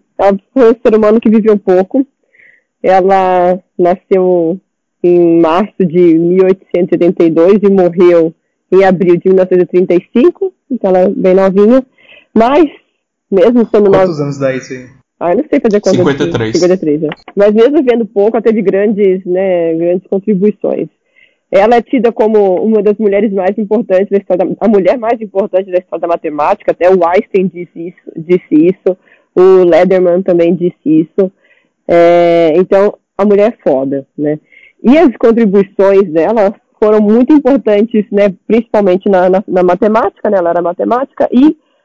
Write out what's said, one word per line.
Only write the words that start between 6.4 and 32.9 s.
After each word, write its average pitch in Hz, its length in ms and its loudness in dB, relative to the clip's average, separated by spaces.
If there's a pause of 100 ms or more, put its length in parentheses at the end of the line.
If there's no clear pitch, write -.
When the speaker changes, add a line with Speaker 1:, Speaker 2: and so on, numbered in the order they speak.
Speaker 1:
oitocentos 185 480 -2
e - 20 0
oitenta 170 300 0
e 165 60 2
dois 170 320 2
e 202 80 2
morreu 175 600 2 (380)
em 190 140 4
abril 175 320 2
de 180 120 -2
mil 190 80 2
novecentos 185 280 0
e - 20 -2
trinta 180 280 -2
e 180 80 0 (140)
cinco, 349 380 0 (160)
então 214 200 -4
ela 185 100 2
é 185 80 2
bem 185 260 0
novinha. 202 500 2 (480)
Mas, 262 320 2 (680)
mesmo 208 380 2
sendo 208 220 2
Speaker 2:
Quantos 185 280 0
Speaker 1:
nova 147 40 -6
Speaker 2:
anos 139 160 -8
dá 135 160 -4
isso 127 180 -12
aí? 127 140 -14 (340)
Speaker 1:
Ah, 170 120 -2
eu 196 60 0
não 311 120 -4
sei 285 100 0
fazer 208 200 0
conta. 190 160 0
Speaker 3:
Cinquenta 147 280 -2
e 170 60 -4
três. 117 260 -6
Speaker 1:
Cinquenta 175 180 0
e 185 40 -4
três, 156 240 -4
é. 151 60 -6 (280)
Mas 202 160 2
mesmo 269 320 2
vendo 233 220 -2
pouco, 202 300 -2
ela 220 60 -4
teve 220 200 0
grandes, 190 640 -2
né, 180 480 -2
grandes 175 340 -4
contribuições. 196 800 -4 (640)
Ela 214 260 2
é 233 60 0
tida 233 300 -2
como 208 500 0
uma 220 200 0
das 208 140 0
mulheres 202 360 -2
mais 190 260 -4
importantes 196 500 -2
da 196 100 -2
história 185 280 -2
da, - 140 -6
a 196 80 0
mulher 202 300 0
mais 226 220 -4
importante 196 500 -6
da 180 80 -2
história 170 220 -8
da 175 80 -6
matemática, 165 640 -4
até 170 180 -2
o 185 180 2
Einstein 185 460 -2
disse 170 360 -14
isso, - 280 -20
disse 170 380 -4 (140)
isso, 190 280 -4 (380)
o 185 300 4
Lederman 180 580 2
também 170 320 0
disse 175 220 -6 (100)
isso. 156 440 -2 (560)
É, 170 680 2
então, 196 380 0 (240)